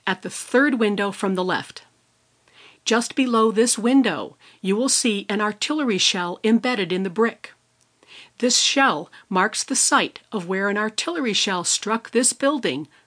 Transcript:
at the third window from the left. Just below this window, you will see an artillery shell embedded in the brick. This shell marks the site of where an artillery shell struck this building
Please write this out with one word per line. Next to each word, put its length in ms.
at 160
the 80
third 480
window 320
from 240
the 80
left. 400
Just 300
below 360
this 260
window, 580
you 140
will 140
see 400
an 120
artillery 580
shell 440
embedded 480
in 120
the 80
brick. 400
This 180
shell 540
marks 340
the 120
site 460
of 160
where 200
an 100
artillery 560
shell 300
struck 460
this 240
building 540